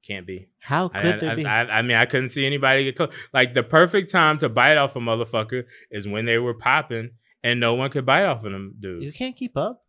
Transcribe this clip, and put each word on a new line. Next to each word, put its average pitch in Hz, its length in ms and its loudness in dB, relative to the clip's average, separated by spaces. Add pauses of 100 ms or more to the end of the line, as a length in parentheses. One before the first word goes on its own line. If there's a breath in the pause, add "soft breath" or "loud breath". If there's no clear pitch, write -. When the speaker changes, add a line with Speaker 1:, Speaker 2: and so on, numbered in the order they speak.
Speaker 1:
Can't 95 220 -12
be. 92 220 -14 (100)
Speaker 2:
How 170 340 -4
Speaker 1:
I, 98 80 -4
Speaker 2:
could 170 140 0
Speaker 1:
I, - 20 -10
Speaker 2:
there - 140 -6
Speaker 1:
I, 113 40 -4
Speaker 2:
be? - 100 -6
Speaker 1:
I, 110 340 0
I - 20 2
mean, 120 140 0
I 117 100 4
couldn't 131 240 -2
see 139 160 -4
anybody 135 380 2
get 135 140 -4
close. 160 160 -4 (200 loud breath)
Like, 127 200 2
the 127 100 2
perfect 175 480 4
time 156 280 4
to 147 100 0
bite 123 280 6
off 139 200 0
a - 20 -6
motherfucker 117 640 -2 (280 loud breath)
is 104 160 -10
when 107 180 -4
they 117 120 2
were 120 160 -2
popping 120 580 -2 (300)
and 120 200 0
no 120 140 2
one 131 140 -2
could 131 160 -6
bite 156 200 4
off 123 180 -2
of 104 80 -8
them 98 300 -10
dudes. 92 220 -10
Speaker 2:
You 147 100 -12
can't 254 220 -10
keep 247 200 -12
up. 208 340 -4